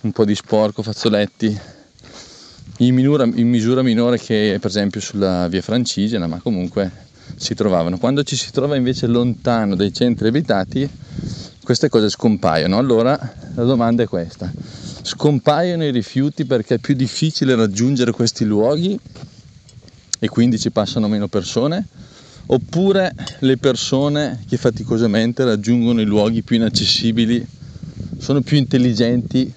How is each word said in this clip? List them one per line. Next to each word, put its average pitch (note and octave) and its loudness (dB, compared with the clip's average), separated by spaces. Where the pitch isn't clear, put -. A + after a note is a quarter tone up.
un A2 -4
po' A2 2
di G#2 2
sporco, G#2+ 0
fazzoletti, G#2+ -2
in B2 4
minura-, C3 4
in A#2 2
misura A#2+ 2
minore A#2+ 2
che G#2+ 0
per G#2 -4
esempio G2+ -2
sulla F#2 0
via F2+ 0
Francigena, G#2+ -2
ma E2 -6
comunque F#2 -2
si - -6
trovavano. F2+ 0
Quando C3+ 0
ci C#3 -4
si - -6
trova C#3+ 0
invece B2+ 0
lontano A#2 0
dai F#2+ 0
centri A#2 0
abitati, B2+ 0
queste C3+ 2
cose G#2+ 4
scompaiono. F#2 2
Allora B2+ 2
la A#2+ -2
domanda A#2+ 2
è G#2 0
questa: F2 -6
scompaiono D#3 0
i C#3+ 0
rifiuti C3 -2
perché B2 0
è A2+ -2
più - 0
difficile C3 0
raggiungere A#2 2
questi A#2 -2
luoghi C#3 0
e A2 -2
quindi A#2 2
ci A#2 -2
passano G#2+ 0
meno G#2 -2
persone, C#3+ -2
oppure F#3 2
le C3 2
persone C3+ 0
che A#2+ -2
faticosamente A#2 0
raggiungono A#2 2
i G#2+ 2
luoghi G#2+ 2
più - 0
inaccessibili A2+ 0
sono C#3 0
più D3 2
intelligenti B2 2